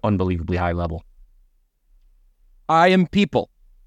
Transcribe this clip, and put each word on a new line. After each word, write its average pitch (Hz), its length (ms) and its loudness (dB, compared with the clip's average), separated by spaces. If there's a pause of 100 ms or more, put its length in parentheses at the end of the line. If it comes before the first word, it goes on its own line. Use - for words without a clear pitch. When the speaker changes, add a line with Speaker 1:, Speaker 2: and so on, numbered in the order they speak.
Speaker 1:
unbelievably 92 540 -2
high 87 140 -2
level. 85 320 -6 (1700)
Speaker 2:
I 165 200 4
am 185 180 2
people. 180 420 0 (380)